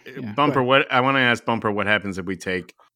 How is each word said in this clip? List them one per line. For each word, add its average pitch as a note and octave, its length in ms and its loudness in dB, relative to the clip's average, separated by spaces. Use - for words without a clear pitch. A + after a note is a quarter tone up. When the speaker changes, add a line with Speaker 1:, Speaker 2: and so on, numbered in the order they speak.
Speaker 1:
yeah, B2 280 -12
Speaker 2:
Bumper, C#3+ 220 2
Speaker 1:
go C#3 60 0
ahead. B2 60 0
Speaker 2:
what, C3+ 260 4
I B2+ 80 4
wanna C3+ 180 2
ask A#2+ 240 2
Bumper A2+ 280 -2
what G2+ 160 -2
happens G2+ 300 0
if F#2 80 -8
we F#2+ 120 -6
take F#2 360 -6